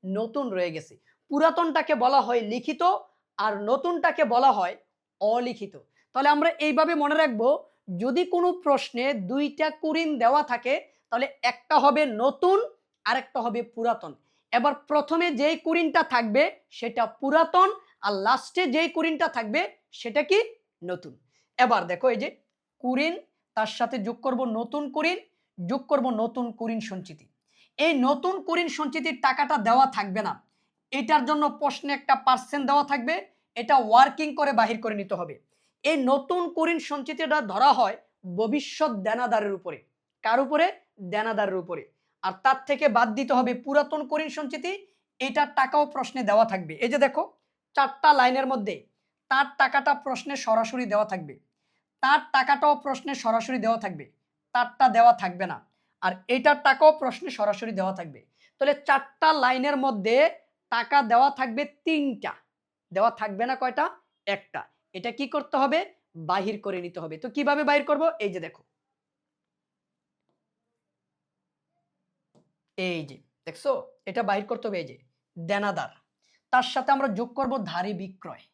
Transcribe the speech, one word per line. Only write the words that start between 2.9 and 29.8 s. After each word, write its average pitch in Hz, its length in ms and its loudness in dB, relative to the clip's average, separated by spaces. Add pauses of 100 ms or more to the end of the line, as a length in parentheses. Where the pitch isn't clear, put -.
আর 208 160 -2 (160)
নতুনটাকে 320 540 0 (100)
বলা 262 240 4
হয় 190 180 -4 (460)
অলিখিত। 220 540 -2 (360)
তাহলে 277 240 2
আমরা 311 140 4 (160)
এইভাবে 311 280 2 (100)
মনে 294 180 0
রাখবো, 240 260 2 (540)
যদি 262 220 0 (100)
কোনো 349 160 2 (160)
প্রশ্নে 262 400 0 (260)
দুইটা 294 360 -2 (160)
কুরিন 320 260 -2 (120)
দেওয়া 262 200 4 (100)
থাকে, 240 220 -2 (360)
তাহলে 247 180 -2 (240)
একটা - 320 -2
হবে 285 180 6 (220)
নতুন 359 340 2 (480)
আর 220 180 2
একটা - 220 -8
হবে 233 160 -4 (140)
পুরাতন। 220 380 -4 (400)
এবার 254 200 2 (160)
প্রথমে 302 380 0 (120)
যেই 311 260 2
কুরিনটা 330 360 2 (120)
থাকবে 233 300 2 (360)
সেটা 233 240 -2 (160)
পুরাতন, 330 500 4 (360)
আর 208 80 0 (120)
লাস্টে 262 380 0 (120)
যেই 320 200 2
কুরিনটা 320 400 -2
থাকবে 233 260 -2 (380)
সেটা 240 300 -2
কি? 392 100 6 (500)
নতুন। 175 240 -10 (460)
এবার 233 220 4 (100)
দেখো, 180 220 -2
এই 214 100 -4
যে 302 60 -6 (540)
কুরিন, 269 300 -2 (440)
তার 220 200 -2
সাথে 247 200 -4 (100)
যোগ 233 180 -8
করব 254 140 -2 (200)
নতুন 262 240 -6 (120)
কুরিন, 320 220 -2 (400)
যোগ 196 240 -4 (100)
করব 269 140 0 (160)
নতুন 240 240 -4 (140)
কুরিন 226 300 -6
সঞ্চিতি। 185 360 -14 (540)
এই 320 140 2 (140)
নতুন 294 280 0 (120)
কুরিন 339 300 -2
সঞ্চিতির 311 480 -4
টাকাটা 269 300 2 (120)
দেওয়া 254 180 6 (100)